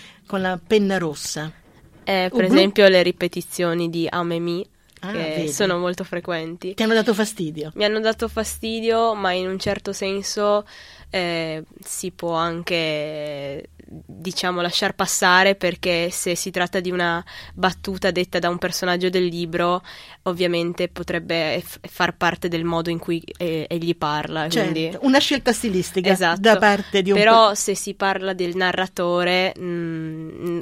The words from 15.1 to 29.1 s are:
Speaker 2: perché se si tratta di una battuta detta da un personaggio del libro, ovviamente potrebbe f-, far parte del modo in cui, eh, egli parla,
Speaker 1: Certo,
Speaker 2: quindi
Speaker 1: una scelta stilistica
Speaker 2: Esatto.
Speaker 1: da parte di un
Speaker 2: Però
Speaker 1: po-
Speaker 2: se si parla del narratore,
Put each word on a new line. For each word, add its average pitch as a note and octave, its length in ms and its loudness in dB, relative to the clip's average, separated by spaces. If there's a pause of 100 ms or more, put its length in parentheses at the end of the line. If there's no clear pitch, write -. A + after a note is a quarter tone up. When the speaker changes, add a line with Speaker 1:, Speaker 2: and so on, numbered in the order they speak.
Speaker 2:
perché F3 560 0
se F3+ 240 -4
si F3+ 160 -6
tratta F3+ 300 -2
di F3+ 100 -4
una F3 340 -2 (300)
battuta F#3 560 -2
detta F3+ 280 -2
da F3 120 2
un F3 80 -2
personaggio F3+ 500 -2
del F#3 160 2
libro, F3 580 -2 (420)
ovviamente F3 640 0
potrebbe E3+ 760 -4
f-, - 140 -16 (100)
far - 300 -2
parte F3 300 0
del E3 160 -2
modo E3+ 260 -2
in E3 80 -2
cui, E3+ 240 -4 (160)
eh, D#3+ 320 -4
egli E3+ 260 -2
parla, D#3 540 -2
Speaker 1:
Certo, F#3+ 200 0
Speaker 2:
quindi D#3+ 300 -4
Speaker 1:
una C4 180 6
scelta C4 360 2
stilistica F#3 580 0
Speaker 2:
Esatto. F#3 280 2
Speaker 1:
da G#3 180 8
parte G3+ 420 4
di F#3 100 0
un G3 60 6
Speaker 2:
Però A3 320 8
Speaker 1:
po- G3+ 60 2
Speaker 2:
se G3+ 200 -2
si G3 200 -6
parla F#3+ 400 -2
del F3 200 -2
narratore, F3+ 1040 0